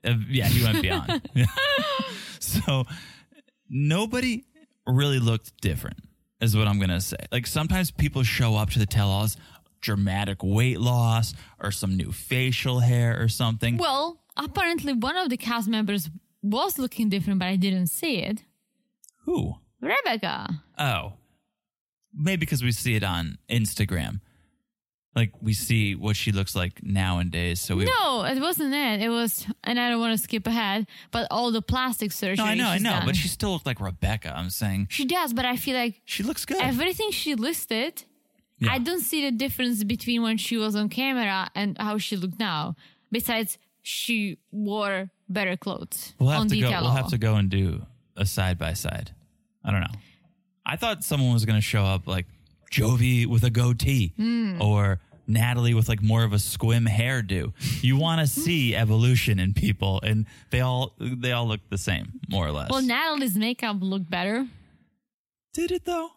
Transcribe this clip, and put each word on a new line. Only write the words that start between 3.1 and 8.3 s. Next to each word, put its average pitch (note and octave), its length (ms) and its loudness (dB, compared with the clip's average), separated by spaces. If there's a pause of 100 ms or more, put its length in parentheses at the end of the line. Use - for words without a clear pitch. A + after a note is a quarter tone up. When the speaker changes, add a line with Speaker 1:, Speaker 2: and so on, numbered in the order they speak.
Speaker 1:
nobody A3 760 -2 (420)
really C3+ 320 2
looked A2+ 420 0
different, - 380 -4 (420)
is A2 160 4
what G#2+ 120 4
I'm G2+ 100 2
gonna F#2 220 2
say. - 180 -6 (120)
Like, B2 160 -2
sometimes E3+ 440 0
people C#3+ 320 0
show A2+ 340 2